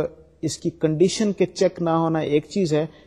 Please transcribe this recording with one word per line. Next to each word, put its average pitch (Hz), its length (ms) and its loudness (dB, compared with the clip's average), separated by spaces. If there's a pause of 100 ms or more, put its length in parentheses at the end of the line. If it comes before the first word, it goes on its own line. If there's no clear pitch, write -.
(420)
اس 151 160 -4
کی 165 120 -4
کنڈیشن 185 640 0
کے 180 140 0
چیک 180 360 -2
نہ 165 80 0
ہونا 160 280 0
ایک 147 260 0
چیز 175 300 -2
ہے، 151 120 0 (200)